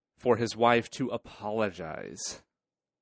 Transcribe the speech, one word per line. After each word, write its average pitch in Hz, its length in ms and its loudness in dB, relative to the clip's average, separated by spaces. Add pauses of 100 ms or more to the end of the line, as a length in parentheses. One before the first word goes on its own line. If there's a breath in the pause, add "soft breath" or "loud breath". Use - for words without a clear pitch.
(180)
for 120 180 4
his 110 200 -2
wife 120 360 4
to 127 160 -4
apologize? 98 1300 -6 (600)